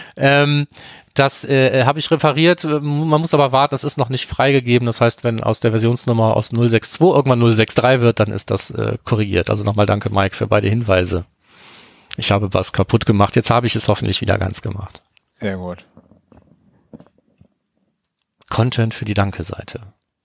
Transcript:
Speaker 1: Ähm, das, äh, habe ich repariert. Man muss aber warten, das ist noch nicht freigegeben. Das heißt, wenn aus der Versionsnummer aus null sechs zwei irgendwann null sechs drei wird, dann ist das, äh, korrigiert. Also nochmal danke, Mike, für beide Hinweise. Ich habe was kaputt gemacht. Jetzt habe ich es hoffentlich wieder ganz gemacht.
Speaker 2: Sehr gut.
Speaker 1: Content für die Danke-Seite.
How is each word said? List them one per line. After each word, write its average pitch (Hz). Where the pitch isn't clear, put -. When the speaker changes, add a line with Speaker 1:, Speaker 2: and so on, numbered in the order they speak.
Speaker 1:
Ähm, 143
das, 139
äh, 131
habe 147
ich -
repariert. 160
Man 151
muss 160
aber 143
warten, 135
das -
ist 147
noch 120
nicht -
freigegeben. 120
Das 113
heißt, 117
wenn 113
aus 110
der 120
Versionsnummer 113
aus 107
null 117
sechs 113
zwei -
irgendwann 131
null 117
sechs 110
drei 123
wird, 117
dann 104
ist 104
das, 104
äh, 107
korrigiert. 104
Also 104
nochmal 104
danke, 101
Mike, 98
für 113
beide 104
Hinweise. 92
Ich -
habe 101
was 92
kaputt 104
gemacht. 101
Jetzt 113
habe 120
ich -
es -
hoffentlich 101
wieder 98
ganz 92
gemacht. 95
Speaker 2:
Sehr 98
gut. 90
Speaker 1:
Content 113
für -
die 104
Danke-Seite. -